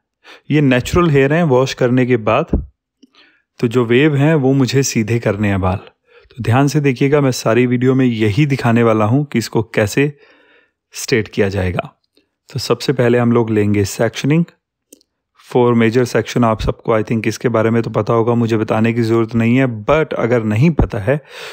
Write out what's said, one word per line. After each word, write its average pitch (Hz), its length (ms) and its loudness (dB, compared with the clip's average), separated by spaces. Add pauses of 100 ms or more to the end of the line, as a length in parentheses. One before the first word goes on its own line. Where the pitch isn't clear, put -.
(500)
ये 147 100 2
नेचुरल 143 500 2
हेयर 135 220 2
हैं 175 120 2
वॉश 131 300 0
करने 127 320 0
के 123 100 2
बाद, 110 300 -2 (1120)
तो 123 80 0
जो 120 160 0
वेव 139 320 2
हैं 147 180 2
वो 135 180 2
मुझे 135 300 2
सीधे 113 360 -2
करने 104 300 -2
हैं 98 120 -2
बाल। 95 200 -2 (500)
तो - 120 -14
ध्यान 131 260 2
से 147 120 0
देखिएगा, 139 400 2
मैं 135 100 2
सारी 120 360 0
वीडियो 127 280 0
में 131 120 2
यही 110 400 0
दिखाने 120 360 0
वाला 110 220 2
हूँ 131 200 0
कि 120 140 -4
इसको 110 240 -2 (120)
कैसे 135 380 0 (840)
स्ट्रेट - 340 -4
किया 101 200 -2
जाएगा। 92 320 -4 (680)
तो - 80 -10
सबसे - 340 -2
पहले 120 260 2
हम 117 140 2
लोग 117 180 0
लेंगे 104 340 2
सेक्शनिंग, 139 600 -2 (1000)
फोर 120 280 2
मेजर 117 300 2
सेक्शन। 120 400 -2
आप 110 160 0
सबको - 380 -2
I 107 60 -2
think 113 220 -4
इसके 110 220 -4
बारे 113 220 0
में 117 120 0
तो 117 80 -8
पता 110 220 -2
होगा, 117 220 0
मुझे 113 220 0
बताने 110 360 0
की 117 100 -2
ज़रूरत 113 320 -2
नहीं 117 220 2
है, 135 100 2 (200)
but 151 280 0
अगर 117 300 -2
नहीं 110 260 2
पता 117 280 -2
है 139 220 -2 (320)